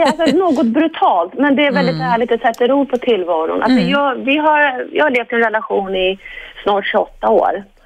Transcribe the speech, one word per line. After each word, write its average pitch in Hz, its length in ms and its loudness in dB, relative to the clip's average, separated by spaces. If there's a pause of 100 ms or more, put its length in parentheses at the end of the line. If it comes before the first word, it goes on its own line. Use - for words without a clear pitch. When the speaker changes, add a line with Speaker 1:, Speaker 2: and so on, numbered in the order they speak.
Speaker 1:
är 311 40 4 (140)
alltså 320 160 2
Speaker 2:
<laughs> - 0 -
Speaker 1:
något 320 300 2
brutalt, 294 720 0
men 277 180 2
det 294 100 2
är 277 60 0
väldigt 262 220 0
Speaker 2:
Mm. - 120 -6
Speaker 1:
härligt 240 260 0
att 233 80 -2
sätta 240 260 0
ro 269 200 2
på 262 100 -4
tillvaron. 175 680 -2
Alltså, 247 160 2
Speaker 2:
Mm. 175 120 0
Speaker 1:
jag, 285 240 0
vi 233 220 -2
har, 294 560 0
jag 294 120 2
har 302 60 2
levt 247 220 -4
i - 20 -4
en 233 100 2
relation 202 520 -2
i 190 220 -2 (440)
snart 202 240 0
tjugoåtta - 420 -2
år. 202 360 2 (220)